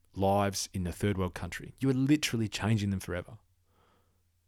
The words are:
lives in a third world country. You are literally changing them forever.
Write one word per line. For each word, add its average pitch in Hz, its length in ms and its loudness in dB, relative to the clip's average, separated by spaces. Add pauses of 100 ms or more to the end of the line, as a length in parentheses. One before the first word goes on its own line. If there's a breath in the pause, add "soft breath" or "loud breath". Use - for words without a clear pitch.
(140)
lives 98 580 2
in 95 140 -4
a 82 60 -4
third 101 260 0
world 90 160 -2
country. - 460 -10
You 135 100 2
are 131 40 4
literally 135 540 2
changing 101 420 0
them 95 100 -2
forever. 90 380 -8 (1080)